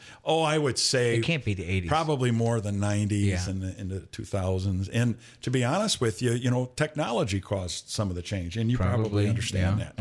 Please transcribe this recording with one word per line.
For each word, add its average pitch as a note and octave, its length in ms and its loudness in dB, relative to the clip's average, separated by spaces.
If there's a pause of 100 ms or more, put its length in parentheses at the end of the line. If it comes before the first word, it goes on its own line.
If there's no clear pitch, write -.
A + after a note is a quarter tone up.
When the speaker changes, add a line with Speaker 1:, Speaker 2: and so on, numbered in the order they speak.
(260)
Speaker 1:
Oh, D#3+ 160 2
I D#3 160 2
would D3 220 0
say A#2+ 380 4
Speaker 2:
It A2+ 60 2
can't D3+ 220 0
be G#2 80 0
the F#2+ 100 -4
eighties. F2+ 240 -2
Speaker 1:
probably D3 440 2
more A#2 280 2
the G2+ 120 -4
nineties G#2 560 2
Speaker 2:
Yeah. F2+ 220 0
Speaker 1:
and F#2+ 120 -4
the, F#2+ 160 -6
and G2 140 -8
the F#2+ 80 -6
two - 260 -12
thousands. F#2+ 640 0
And A#2 280 0 (260)
to - 80 -2
be B2+ 120 2
honest F#3 380 0
with A#2 220 0
you, A#2 80 2
you B2 180 0
know, B2+ 260 0
technology D#3 640 0
caused F#2 500 -6
some G2+ 200 -2
of F2+ 60 -4
the F2 80 -6
change, F2+ 340 -4
and A2+ 140 2
you B2 60 2
probably A#2 260 2
Speaker 2:
Probably, G#2 260 2
Speaker 1:
understand F#2+ 500 2
Speaker 2:
yeah. - 60 -2
Speaker 1:
that. - 160 -14